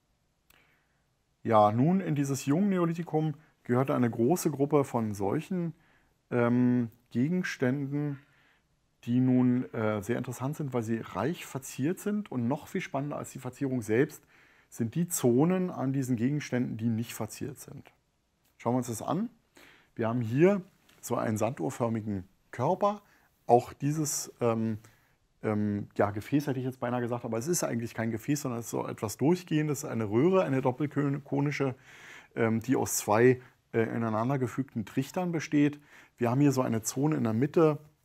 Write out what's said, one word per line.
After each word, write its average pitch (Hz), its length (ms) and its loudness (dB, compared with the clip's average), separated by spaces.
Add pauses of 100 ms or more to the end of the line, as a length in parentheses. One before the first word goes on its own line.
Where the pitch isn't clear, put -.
(1400)
Ja, 107 300 6
nun 156 300 4
in 165 120 0
dieses 139 320 -2
Jungneolithikum 170 880 0 (300)
gehörte 135 320 2
eine 123 160 4
große 131 400 2
Gruppe 143 320 2
von 113 320 -2
solchen, 156 580 -2 (560)
ähm, 123 640 2 (180)
Gegenständen, 143 1080 -2 (880)
die 120 140 2
nun, 127 540 4
äh, 107 300 0
sehr 117 160 0
interessant 127 360 -6
sind, 139 200 -6
weil 120 80 -2
sie 113 160 -2
reich 117 480 -4
verziert 143 520 -6
sind. 208 320 -4
Und 123 160 -2
noch 143 200 -2
viel 190 140 -6
spannender 143 360 -6
als - 140 -12
die 139 80 -14
Verzierung 131 420 -4
selbst 113 420 0 (460)
sind 113 240 -4
die 170 140 0
Zonen 175 640 2
an 131 200 -4
diesen 131 240 -2
Gegenständen, 123 640 -2
die 110 100 -2
nicht 113 280 -2
verziert - 420 -10
sind. - 340 -18 (640)
Schauen 120 160 -2
wir 127 40 2
uns 120 100 -4
das 113 140 -6
an. 190 280 -2 (640)
Wir 113 120 -2
haben 120 140 -2
hier 160 400 4 (400)
so - 140 -4
einen 117 220 -2
sanduhrförmigen 113 880 -2 (260)
Körper. 185 500 0 (460)
Auch 120 260 4
dieses, 147 640 -4
ähm, 113 380 0 (640)
ähm, 107 460 -2 (100)
ja, 101 140 2
Gefäß 139 340 -2
hätte 131 140 -2
ich 127 60 -4
jetzt 127 140 -6
beinahe 120 220 -2
gesagt, 120 240 -4
aber 113 140 -2
es 123 80 -6
ist 175 160 0
eigentlich 120 320 -4
kein 113 160 -2
Gefäß, 139 300 -2
sondern 120 180 -4
es 117 80 -10
ist - 40 -12
so 127 160 -2
etwas 117 300 -6
Durchgehendes, 151 680 0
eine 117 280 -4
Röhre, 180 320 4
eine 135 180 0
doppelkonische, 143 1120 -2 (640)
ähm, 113 240 2
die 127 160 2
aus 110 220 0
zwei, 123 440 4 (320)
äh, 117 80 2
ineinandergefügten 117 1040 -2
Trichtern 180 460 -4
besteht. 147 500 0 (360)
Wir 120 120 2
haben 123 100 2
hier 143 120 6
so 127 100 2
eine 113 220 0
Zone 151 320 0
in 135 80 -2
der 113 100 0
Mitte, 147 460 4 (260)